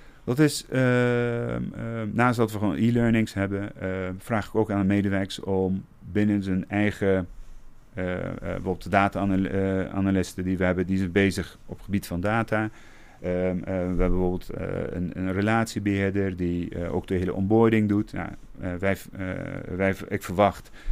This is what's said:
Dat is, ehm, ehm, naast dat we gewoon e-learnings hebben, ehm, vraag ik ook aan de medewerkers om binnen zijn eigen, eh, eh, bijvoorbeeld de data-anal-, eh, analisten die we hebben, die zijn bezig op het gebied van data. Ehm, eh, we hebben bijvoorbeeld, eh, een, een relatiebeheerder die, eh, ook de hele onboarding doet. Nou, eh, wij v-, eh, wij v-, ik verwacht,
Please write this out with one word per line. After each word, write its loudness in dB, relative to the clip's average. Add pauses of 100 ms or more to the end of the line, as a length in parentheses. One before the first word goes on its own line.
(240)
Dat -2
is, 4
ehm, 2 (120)
ehm, -6
naast 4
dat 2
we -6
gewoon 0
e-learnings 2
hebben, -4
ehm, -4
vraag -4
ik -16
ook 2
aan 2
de 4
medewerkers 2
om 0 (280)
binnen 4
zijn -2
eigen, 0 (640)
eh, -4
eh, -6
bijvoorbeeld -4
de -10
data-anal-, 2
eh, -2
analisten 0
die 0
we 2
hebben, 2
die 2
zijn 0
bezig 2
op -10
het -18
gebied -2
van -4
data. 0 (500)
Ehm, -2
eh, 0
we -8
hebben 0
bijvoorbeeld, 2
eh, -6 (240)
een, -4
een -4
relatiebeheerder 0
die, -2
eh, -4
ook -2
de -2
hele 0
onboarding 4
doet. 0
Nou, -6 (320)
eh, -6
wij 0
v-, -16
eh, -8 (500)
wij 2
v-, -10
ik -4
verwacht, 2 (200)